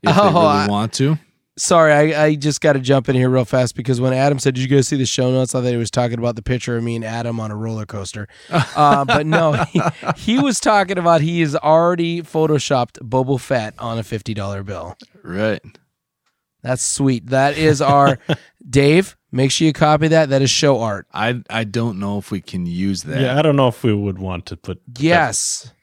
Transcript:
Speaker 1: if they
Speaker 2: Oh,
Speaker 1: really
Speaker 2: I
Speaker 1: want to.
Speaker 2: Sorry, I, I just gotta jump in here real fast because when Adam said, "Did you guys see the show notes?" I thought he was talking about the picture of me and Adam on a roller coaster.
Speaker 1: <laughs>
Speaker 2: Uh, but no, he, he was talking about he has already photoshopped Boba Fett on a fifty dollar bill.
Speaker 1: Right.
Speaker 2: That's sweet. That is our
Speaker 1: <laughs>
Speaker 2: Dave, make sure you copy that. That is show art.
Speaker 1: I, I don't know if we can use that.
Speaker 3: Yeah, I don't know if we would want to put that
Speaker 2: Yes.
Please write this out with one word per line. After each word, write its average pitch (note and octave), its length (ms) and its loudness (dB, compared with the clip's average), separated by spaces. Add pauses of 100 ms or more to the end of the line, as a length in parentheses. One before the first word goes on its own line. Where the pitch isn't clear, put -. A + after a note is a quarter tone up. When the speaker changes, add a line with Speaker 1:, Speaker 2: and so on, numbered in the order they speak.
Speaker 1:
if E3+ 120 0
they G3 60 4
Speaker 2:
Oh, G3+ 120 6
Speaker 1:
really E3 140 4
Speaker 2:
I D3 220 2
Speaker 1:
want G#2 260 -2
to. D3 240 0 (380)
Speaker 2:
Sorry, D#3 580 4
I, D3+ 120 2
I D#3 100 2
just C#3+ 240 -4
gotta D3 180 2
jump C3 300 2
in C3 80 2
here B2+ 120 2
real B2+ 160 2
fast B2+ 300 -2
because B2 260 -2
when B2+ 120 0
Adam C3+ 260 2
said, C3 160 0
"Did B2 80 -4
you C3 60 -4
guys C3+ 180 4
see C#3+ 100 -2
the C3 100 0
show B2+ 260 0
notes?" C3 240 0
I B2+ 40 0
thought B2 100 -2
he A#2+ 60 -2
was A#2 140 -4
talking A#2+ 300 -2
about A#2+ 160 -4
the A2 60 -12
picture B2 340 -4
of A#2 80 -4
me A#2 100 -4
and A#2 100 -6
Adam A#2 360 -6
on G#2+ 100 -8
a G#2 60 -8
roller A2 280 -8
coaster. G2+ 440 -12 (200)
Speaker 1:
<laughs> - 280 -2
Speaker 2:
Uh, C#3+ 280 4
but D3+ 220 0
no, D#3+ 280 2 (100)
he, - 160 -2 (360)
he A#3 220 -2
was C4+ 220 0
talking G3 380 0
about E3+ 220 4
he E3+ 200 -2
has D3+ 160 0
already E3+ 680 0
photoshopped D3+ 760 -2
Boba B2+ 400 -2
Fett A2 400 -4
on A2+ 180 -8
a A2 60 -6
fifty A2 300 -8
dollar G2 280 -8
bill. F2+ 340 -12 (280)
Speaker 1:
Right. G2+ 360 -2 (1040)
Speaker 2:
That's B2+ 200 -4
sweet. C3+ 440 -2
That C3+ 320 0
is D#3 240 2
our C#3 380 4 (240)
Speaker 1:
<laughs> - 260 -20
Speaker 2:
Dave, C#3+ 460 4 (160)
make B2+ 180 0
sure D#3+ 160 0
you D#3 60 2
copy D3+ 360 2
that. D#3+ 200 4
That C3+ 140 2
is C3+ 80 2
show C#3 300 2
art. G#2+ 320 -6
Speaker 1:
I, A#2 380 -2
I A2+ 140 -2
don't A2 340 -4
know G2+ 200 -4
if - 120 -10
we G2 100 -6
can F2 260 -6
use F2+ 360 -4
that. D#2 180 -4
Speaker 3:
Yeah, C3 160 0
I D3+ 60 2
don't D3+ 140 4
know C3+ 120 4
if - 140 -4
we A2+ 100 2
would G2+ 280 -2
want F#2 260 -8
to - 100 -14
put - 240 -12 (140)
that B2 80 -6
Speaker 2:
Yes. D3+ 680 -2 (100)